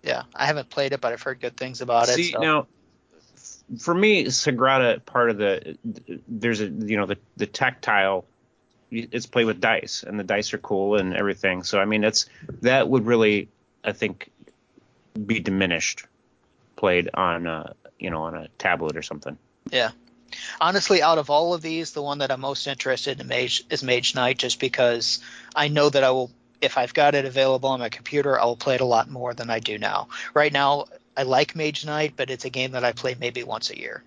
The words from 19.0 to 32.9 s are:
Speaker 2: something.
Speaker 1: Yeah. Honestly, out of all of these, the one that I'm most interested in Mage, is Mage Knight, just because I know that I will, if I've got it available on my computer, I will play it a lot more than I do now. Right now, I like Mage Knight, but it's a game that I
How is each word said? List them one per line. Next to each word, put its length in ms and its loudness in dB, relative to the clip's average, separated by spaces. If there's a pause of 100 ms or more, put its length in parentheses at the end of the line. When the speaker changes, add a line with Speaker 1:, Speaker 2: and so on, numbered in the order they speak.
Speaker 2:
something. 360 -12 (320)
Speaker 1:
Yeah. 220 0 (680)
Honestly, 420 4
out 160 6
of 120 -2
all 240 4
of 80 -4
these, 300 -6
the 100 -6
one 160 -4
that 140 0
I'm 80 -2
most 260 -6
interested 540 -4
in 80 -12
Mage, 420 -2
is 140 -4
Mage 320 2
Knight, 200 2
just 220 -2
because 640 0 (340)
I 140 2
know 200 4
that 140 4
I 80 6
will, 220 0 (280)
if 160 0
I've 160 0
got 220 6
it 100 2
available 460 2
on 80 -2
my 120 -4
computer, 480 0
I 60 4
will 120 2
play 180 0
it 60 0
a 60 2
lot 220 4
more 260 -8
than 160 -10
I 100 0
do 180 -8
now. 300 -2 (260)
Right 180 4
now, 340 2 (300)
I 60 -2
like 320 2
Mage 320 -4
Knight, 300 -4
but 120 -4
it's 160 -8
a 60 -6
game 220 -4
that 120 -4
I 80 4